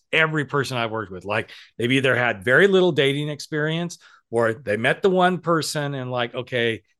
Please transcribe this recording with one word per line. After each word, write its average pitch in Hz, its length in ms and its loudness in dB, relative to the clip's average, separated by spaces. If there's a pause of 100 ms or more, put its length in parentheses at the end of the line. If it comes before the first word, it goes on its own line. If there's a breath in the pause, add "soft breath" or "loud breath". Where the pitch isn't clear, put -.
(120)
every 156 340 0
person 135 300 -2
I've 117 140 -2
worked 107 220 -8
with. 90 120 -14
Like, 107 260 -4 (260 loud breath)
they've 120 160 0
either 131 240 2
had 117 280 -2
very 139 220 6
little 185 260 4
dating 143 360 0
experience 156 720 -4 (320 loud breath)
or 113 220 2
they 110 240 -4
met 131 240 0
the 196 100 4
one 180 280 2
person 147 560 -2
and 127 160 -8
like, 120 240 -4
"Okay, 117 480 -2 (180)